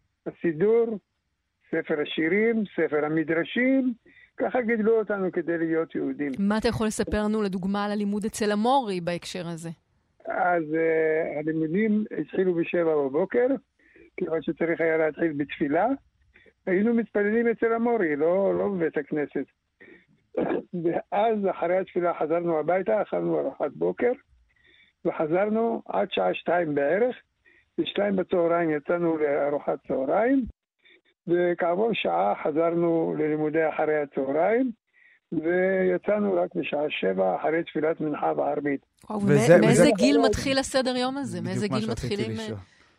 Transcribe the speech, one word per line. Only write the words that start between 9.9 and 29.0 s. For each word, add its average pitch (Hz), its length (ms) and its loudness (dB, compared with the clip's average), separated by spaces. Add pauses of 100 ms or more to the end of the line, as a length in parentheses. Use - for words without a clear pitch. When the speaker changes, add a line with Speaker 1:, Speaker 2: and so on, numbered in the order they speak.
Speaker 1:
אז, 175 380 0 (120)
אה, 160 640 0
הלימודים 160 640 0 (180)
התחילו 185 320 0
בשבע 165 420 0
בבוקר, 165 520 0 (720)
כיוון 160 240 -2
שצריך 160 400 -2
היה 160 160 2
להתחיל 160 400 0
בתפילה. 151 500 -2 (800)
היינו 208 280 2
מתפללים 226 540 0
אצל 226 260 0
המורי, 226 420 0
לא, 175 420 2
לא 190 120 0
בבית 170 280 -2
הכנסת. 143 480 -4 (1400)
ואז 202 540 0 (140)
אחרי 170 260 -2
התפילה 175 420 -2
חזרנו 170 400 0
הביתה, 185 420 0
אכלנו 170 380 -2
ארוחת 143 360 -4
בוקר, 180 360 0 (920)
וחזרנו 214 800 0
עד 196 260 -2
שעה 185 220 0
שתיים 170 420 0
בערך. 180 400 2 (640)
בשתיים 196 380 -2
בצהריים 170 540 2
יצאנו 165 480 0